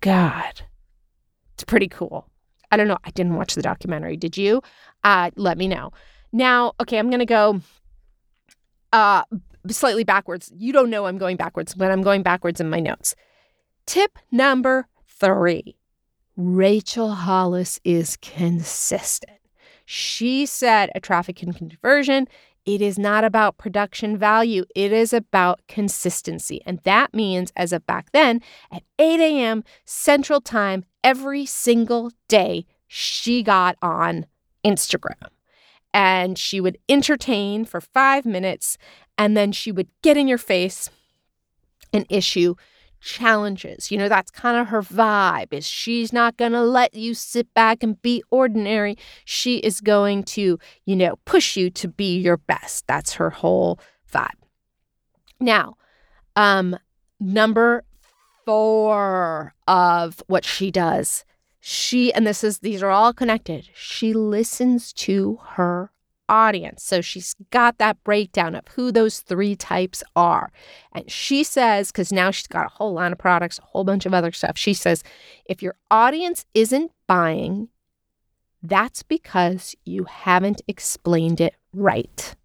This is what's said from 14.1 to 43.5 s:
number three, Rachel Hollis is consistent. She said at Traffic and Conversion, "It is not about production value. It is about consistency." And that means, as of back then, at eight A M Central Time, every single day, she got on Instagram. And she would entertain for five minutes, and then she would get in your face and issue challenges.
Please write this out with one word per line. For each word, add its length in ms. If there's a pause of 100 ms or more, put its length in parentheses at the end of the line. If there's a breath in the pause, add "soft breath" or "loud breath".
number 580 (180)
three, 680 (600)
Rachel 760
Hollis 720
is 340
consistent. 1200 (480 soft breath)
She 580
said 500
at 80
Traffic 400
and 140
Conversion, 680 (400 soft breath)
"It 160
is 160
not 260
about 320
production 640
value. 460 (100)
It 180
is 200
about 560
consistency." 1000
And 140
that 340
means, 420
as 160
of 140
back 260
then, 300 (280 loud breath)
at 120 (160)
eight 220
A 180
M 260 (200 soft breath)
Central 560
Time, 440 (180)
every 440
single 640 (180)
day, 380 (200)
she 560
got 400
on 440 (380)
Instagram. 640 (640 soft breath)
And 460
she 220
would 180 (100)
entertain 760
for 140
five 440
minutes, 540 (400 soft breath)
and 180
then 160
she 180
would 180 (140)
get 140
in 100
your 120
face 500 (1040)
and 160
issue 460 (460 soft breath)
challenges. 880